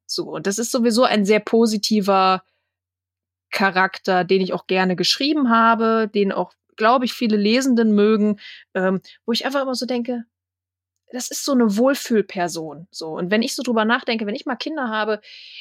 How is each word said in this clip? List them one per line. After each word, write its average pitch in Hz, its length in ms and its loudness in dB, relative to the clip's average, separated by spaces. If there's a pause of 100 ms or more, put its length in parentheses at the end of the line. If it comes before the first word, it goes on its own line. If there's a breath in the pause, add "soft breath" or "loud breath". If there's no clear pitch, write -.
So. - 200 -6
Und 156 220 -8
das 202 120 -2
ist 233 120 -4
sowieso 240 340 2
ein 208 200 2
sehr 214 140 4
positiver 202 1040 2 (1080)
Charakter, 185 720 0
den 190 180 2
ich 185 120 -4
auch - 140 -6
gerne 185 280 0
geschrieben 277 540 0
habe, 226 640 2
den 202 180 2
auch, - 220 -4 (220)
glaub 247 280 2
ich, 233 100 -4
viele 214 240 0
Lesenden 226 560 2
mögen, 208 460 2 (340 loud breath)
ähm, 190 280 0 (240 loud breath)
wo 226 60 -2
ich 233 140 -4
einfach 269 160 -2
immer 262 140 -4
so 254 100 -6
denke, 240 380 -4 (880)
das 247 180 -10
ist - 160 -10
so 285 60 0
eine 233 260 2
Wohlfühlperson, 175 1120 -2
so. 160 200 -12
Und 170 200 -6
wenn 214 140 0
ich - 100 -6
so 302 80 -8
drüber 226 240 0
nachdenke, 233 400 -2
wenn 202 100 -4
ich 294 120 -12
mal 262 80 -4
Kinder 294 340 -6
habe, 214 320 -4 (400 loud breath)